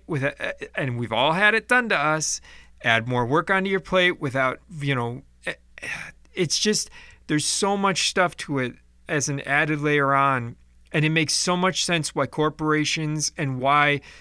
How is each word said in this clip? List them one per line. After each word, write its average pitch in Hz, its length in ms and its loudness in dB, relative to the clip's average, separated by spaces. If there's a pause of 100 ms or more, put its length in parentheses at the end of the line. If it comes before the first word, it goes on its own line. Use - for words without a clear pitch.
with 139 160 -2
a, - 560 -6
and 127 180 -4
we've 113 160 -4
all 135 200 4
had 208 200 4
it 220 140 -2
done 247 220 2
to 202 60 2
us, 156 460 0 (420)
add 113 240 2
more 123 160 0
work 156 280 0
onto 190 180 0
your 190 100 0
plate 180 400 2
without, 131 400 -2 (200)
you 139 160 -2
know, 120 260 -4 (1120)
it's - 240 0
just, - 320 0 (380)
there's 151 180 0
so 202 320 0
much 196 320 0
stuff 180 260 0
to 143 220 -6
it 123 160 -2 (340)
as 143 220 -2
an 139 120 -4
added 147 400 0
layer 143 340 2
on. 131 400 0 (360)
And 156 140 2
it 156 40 2
makes 160 240 0
so - 220 0
much 185 300 0
sense 170 300 -2
why 143 100 0
corporations 151 1120 -2
and 135 220 -4
why 143 420 4 (200)